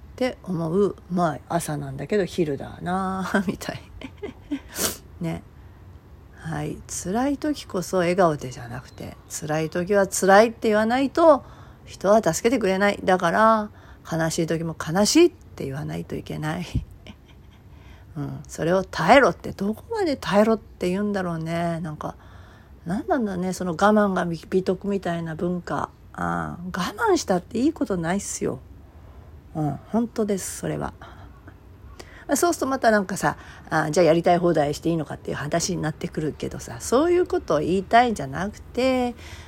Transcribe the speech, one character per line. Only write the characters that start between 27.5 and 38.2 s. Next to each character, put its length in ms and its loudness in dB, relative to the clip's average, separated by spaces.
い 80 2
い 60 0
こ 120 -2
と 120 -4
な 160 -2
い 40 0
っ 40 -2
す 240 -8
よ。 140 -4
う 60 -4
ん、 260 -2
本 200 -2
当 180 -4
で 120 -2
す、 220 -10
そ 80 -6
れ 100 -4
は。 160 -8
ま 60 0
あ、 40 2
そ 120 4
う 40 0
す 60 -6
る 20 -2
と 60 -2
ま 120 -2
た 120 4
な 80 4
ん 60 -2
か 120 -8
さ、 200 -2
あ、 220 0
じ 80 2
ゃ 40 8
あ 20 8
や 80 8
り 100 2
た 100 6
い 40 4
放 160 4
題 200 2
し 60 -8
て 100 -2
い 40 2
い 40 0
の 80 -4
か 100 -12
っ 20 -14
て 140 -10
い 20 -4
う 40 -6
話 380 -2
に 60 -4
な 80 -2
っ 40 -8
て 140 -10
く 140 -6
る 160 -2
け 120 -6
ど 100 -10
さ、 200 -14
そ 280 2
う 40 4
い 60 4
う 80 2
こ 140 -2
と 180 0
を 20 4
言 180 0
い 60 0
た 200 6
い 80 2
ん 40 -2
じ 80 -8